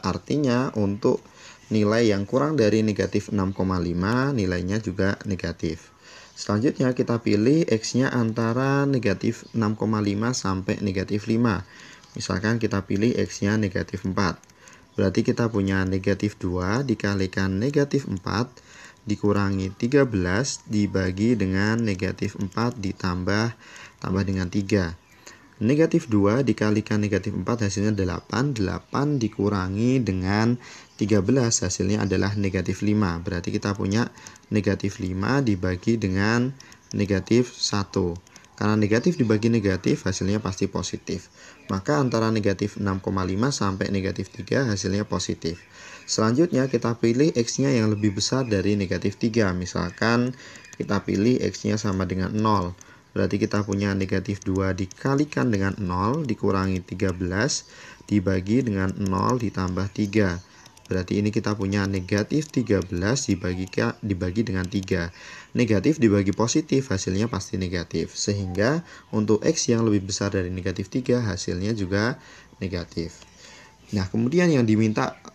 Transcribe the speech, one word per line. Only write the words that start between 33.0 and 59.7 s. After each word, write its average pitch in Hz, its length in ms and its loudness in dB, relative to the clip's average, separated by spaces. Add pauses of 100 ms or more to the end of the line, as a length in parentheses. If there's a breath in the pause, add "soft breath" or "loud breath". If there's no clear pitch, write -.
Berarti 90 320 -4
kita 101 240 -2
punya 101 320 0 (400 loud breath)
negatif 101 480 0
lima 104 480 0
dibagi 101 560 0
dengan 107 480 2 (480 loud breath)
negatif 101 560 2
satu. 92 840 -4 (220 loud breath)
Karena 104 160 2
negatif 113 480 2
dibagi 110 320 4
negatif, 101 560 2
hasilnya 101 320 0
pasti 95 240 -2
positif. - 640 -6 (400 loud breath)
Maka 143 320 0
antara 113 320 2
negatif 101 480 -2
enam 95 160 0
koma 95 240 -2
lima 98 320 0
sampai 98 400 -2
negatif 95 400 -4
tiga 117 320 0
hasilnya 101 400 0
positif. 87 560 -4 (480 loud breath)
Selanjutnya 127 560 2
kita 117 320 0
pilih 123 400 4
X-nya 127 320 0
yang 110 240 4
lebih 104 240 0
besar 127 320 0
dari 98 240 2
negatif 98 480 -2
tiga. 110 320 2
Misalkan 110 800 0 (400 loud breath)
kita - 320 -2
pilih 104 320 2 (160)
X-nya 107 240 -2
sama 95 320 -2
dengan 92 240 -2
nol. 104 400 0 (400 loud breath)
Berarti 98 240 0
kita 104 240 0
punya 98 320 0
negatif 98 480 -2
dua 95 320 0
dikalikan 131 800 -2
dengan 98 240 0
nol 104 480 -2
dikurangi 95 560 0
tiga 92 320 -2
belas 92 560 -2 (400 loud breath)
dibagi 98 560 2
dengan 95 320 0
nol 101 400 0
ditambah 95 560 -2